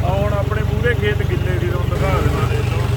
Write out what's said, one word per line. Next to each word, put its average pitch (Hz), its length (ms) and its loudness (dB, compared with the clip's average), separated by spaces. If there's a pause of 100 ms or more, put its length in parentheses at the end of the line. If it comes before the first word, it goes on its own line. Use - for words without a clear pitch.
ਆ 196 40 2
ਹੁਣ 202 240 2
ਆਪਣੇ 202 300 0
ਪੂਰੇ 233 320 0
ਖੇਤ 208 280 0
ਗਿੱਲੇ - 360 0
ਸੀ, - 100 -2
ਤੁਹਾਨੂੰ - 220 -2
ਦਿਖਾ - 200 0 (100)
ਦੇਣਾ, - 280 0
ਦੇਖ 220 240 0
ਲਓ - 240 0